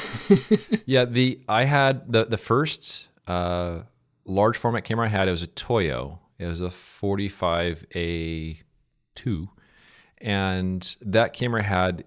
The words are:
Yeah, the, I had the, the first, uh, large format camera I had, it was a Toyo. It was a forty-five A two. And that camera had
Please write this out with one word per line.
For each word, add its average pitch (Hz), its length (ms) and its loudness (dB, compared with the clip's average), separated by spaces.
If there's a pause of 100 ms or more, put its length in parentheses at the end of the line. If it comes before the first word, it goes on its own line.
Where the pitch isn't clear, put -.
(880)
Yeah, 127 180 4
the, 127 440 2
I 113 160 4
had 135 480 2
the, 113 120 6
the 110 140 -2
first, - 680 -2 (180)
uh, 87 560 -2 (420)
large 101 320 2
format 117 280 0
camera 113 220 0
I - 20 2
had, 95 200 2
it - 40 2
was 87 100 -2
a 87 40 -6
Toyo. 78 760 -2 (180)
It 87 80 -8
was 85 140 -6
a 90 100 -4
forty-five 90 1200 -2
A 82 640 -4 (560)
two. 95 360 -6 (680)
And 92 800 -2
that 110 320 2
camera 117 300 -2
had 92 440 0